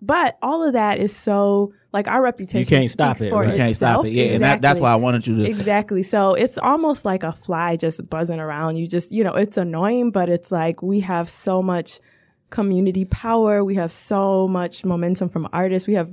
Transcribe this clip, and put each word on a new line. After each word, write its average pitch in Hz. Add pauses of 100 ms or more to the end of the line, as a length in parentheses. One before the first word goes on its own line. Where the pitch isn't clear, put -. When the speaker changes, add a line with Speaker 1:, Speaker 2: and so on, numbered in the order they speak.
Speaker 1:
but 285
all 320
of 277
that 214
is 208
so, 202 (220)
like, 202
our 254
reputation 240
Speaker 2:
You 123
can't 131
stop 135
Speaker 1:
speaks 110
Speaker 2:
it, -
Speaker 1:
for -
Speaker 2:
right? -
Speaker 3:
You 101
can't 117
stop 123 (160)
Speaker 1:
itself. -
Speaker 3:
it. 110
Yeah, 123 (100)
and 113
that, 139
that's 143
Speaker 1:
Exactly. -
Speaker 3:
why 123
I -
wanted 120
you 113
to 107
Speaker 1:
Exactly. 208
So 196
it's 254
almost 302
like 190
a 165
fly 170
just 165
buzzing 165
around. 156
You 165
just, 175
you 214
know, 185
it's 208
annoying, 196
but 190
it's 175
like 165
we 196
have 175
so 185
much 180 (500)
community 190
power. 214
We 196
have 170
so 196
much 180
momentum 180
from 165
artists. 185
We 208
have 175